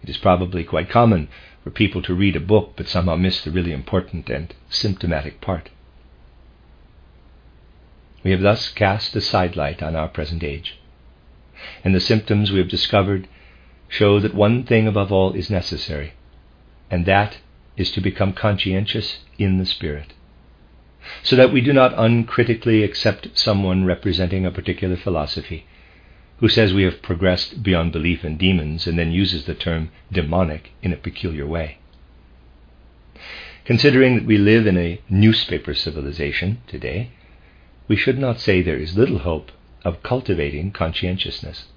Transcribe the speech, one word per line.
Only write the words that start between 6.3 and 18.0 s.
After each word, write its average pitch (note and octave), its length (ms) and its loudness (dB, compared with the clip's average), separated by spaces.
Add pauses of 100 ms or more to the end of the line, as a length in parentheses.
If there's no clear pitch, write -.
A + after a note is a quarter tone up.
We F#2+ 80 2
have F2+ 100 2
thus G#2 280 2
cast G2+ 460 -2
a G#2 60 -2
sidelight E2 640 -2
on D#2 120 -4
our D#2 120 -4
present E2 360 -6
age, C#2+ 360 -10 (1040)
and G2 100 2
the F#2 60 4
symptoms G#2 520 2
we G2 80 2
have F2+ 100 0
discovered G2 580 0 (600)
show G#2 300 4
that G#2 140 0
one G#2+ 300 2
thing A2 240 4
above G2 240 0
all F#2+ 220 4
is - 160 -6
necessary, D#2+ 640 -6 (760)
and F2 160 0
that G2+ 320 2 (400)
is F#2 140 -2
to F#2+ 100 -4